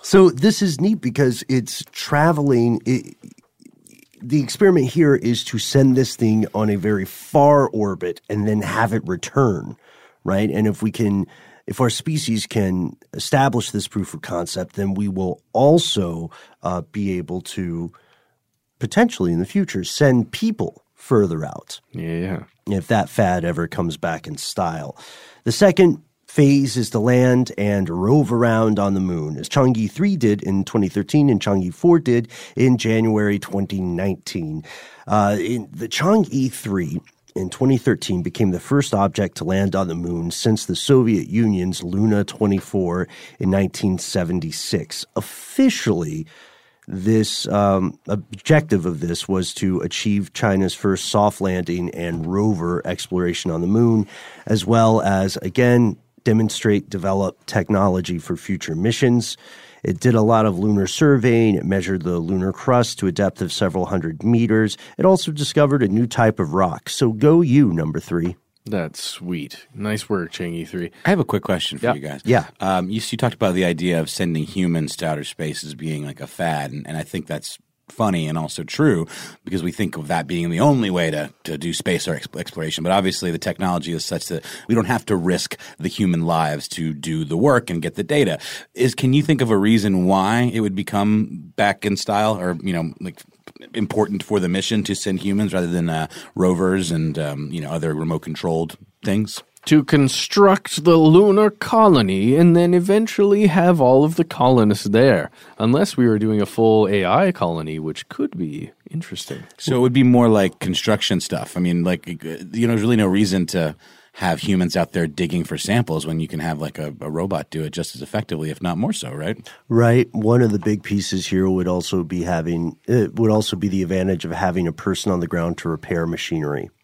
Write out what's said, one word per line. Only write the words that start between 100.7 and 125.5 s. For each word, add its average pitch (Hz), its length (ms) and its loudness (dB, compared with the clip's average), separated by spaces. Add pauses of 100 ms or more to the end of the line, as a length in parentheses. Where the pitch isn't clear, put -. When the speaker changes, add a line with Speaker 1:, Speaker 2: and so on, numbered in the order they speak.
Speaker 2:
the 170 120 8
lunar 196 540 8
colony 131 840 4
and 170 200 8
then 175 180 4
eventually 202 720 4
have 175 340 4
all 131 240 6
of 156 120 0
the 170 80 2
colonists 123 640 4
there. 107 440 4 (300)
Unless 131 360 2
we 123 120 4
were 110 100 4
doing 107 240 0
a 98 60 0
full 110 400 4
A 98 180 0
I 156 260 2
colony, 80 460 -4
which 78 320 -8
could - 260 -6
be 82 360 -8 (180)
interesting. - 540 -12 (160)
Speaker 3:
So 131 160 -2
it 123 60 2
would 127 120 4
be 131 80 4
more 123 280 6
like 101 280 4
construction 95 600 -2
stuff. - 360 -8
I 87 40 -4
mean, 87 240 0
like, 87 240 -2
you 85 100 -12 (480)
know, 117 40 2
there's 110 120 0
really 117 140 2
no 107 100 4
reason 95 420 2
to 80 280 -2 (400)
have 85 260 -2
humans 90 340 0
out 85 160 -2
there 85 160 -2
digging 82 360 -4
for 78 140 -8
samples 90 480 -2
when 80 140 -4
you 80 80 -4
can 80 120 -8
have, 78 200 -6
like, 78 180 -8
a, 76 220 -8
a 76 100 -10
robot 82 400 -6
do 78 140 -6
it 76 60 -6
just 82 260 -10
as 64 60 -14
effectively, 78 480 -6
if 73 120 -10
not 87 160 -4
more 127 140 -2
so, - 220 -8
right? 80 340 -8 (220)
Speaker 1:
Right. 117 420 4
One 113 300 4
of 113 100 4
the 104 80 0
big 104 240 -2
pieces 95 440 -2
here 95 200 2
would 92 200 0
also 90 360 -2
be 87 200 -4
having, 85 540 -2 (100)
it 113 300 0
would 110 140 4
also 107 240 0
be 92 120 -4
the 95 160 -2
advantage 92 420 -2
of 82 60 -6
having 87 360 -2
a 80 60 -4
person - 380 -4
on 90 80 0
the 85 80 -4
ground 85 320 -4